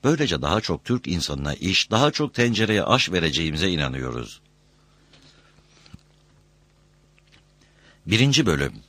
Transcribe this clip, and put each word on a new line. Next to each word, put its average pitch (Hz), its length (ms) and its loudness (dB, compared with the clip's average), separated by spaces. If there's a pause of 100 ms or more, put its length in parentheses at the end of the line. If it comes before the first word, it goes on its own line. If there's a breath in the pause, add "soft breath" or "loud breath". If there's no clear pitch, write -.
Böylece 127 380 0
daha 85 180 0
çok - 240 -6
Türk 120 220 -2
insanına 71 480 -4
iş, - 360 -2
daha 131 200 4
çok 147 240 -6
tencereye 110 480 2
aş 123 300 0
vereceğimize 82 580 0
inanıyoruz. 64 680 -4 (3750 soft breath)
Birinci 127 400 4
bölüm. 69 260 0 (160)